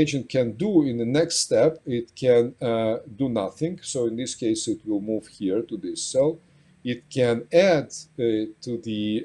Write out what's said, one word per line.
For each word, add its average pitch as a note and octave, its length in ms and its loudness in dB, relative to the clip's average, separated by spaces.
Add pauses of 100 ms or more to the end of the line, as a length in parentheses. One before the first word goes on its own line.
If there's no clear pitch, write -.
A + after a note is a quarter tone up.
agent C3+ 260 -4
can B2 220 0
do E3+ 320 2
in A#2+ 120 -2
the A#2 140 -2 (100)
next E3+ 160 0 (100)
step, C3 260 4 (120)
it A#2+ 300 -4
can, A#2+ 480 4
uh, A2+ 340 0 (260)
do C3+ 60 0
nothing. D3 540 -4
So B2 240 -4
in A2+ 100 -4
this B2+ 180 -6
case, A2 320 -2
it G#2+ 200 -4
will G#2 160 -2
move G#2+ 240 -4
here G2 340 -2
to A#2 160 -8
this F2 260 -8
cell. C#3+ 360 0 (440)
It B2 180 -4 (100)
can A#2 420 0
add, E3+ 360 4 (300)
uh, A2 300 0 (160)
to B2 80 -6 (100)
the, G#2+ 200 -4 (220)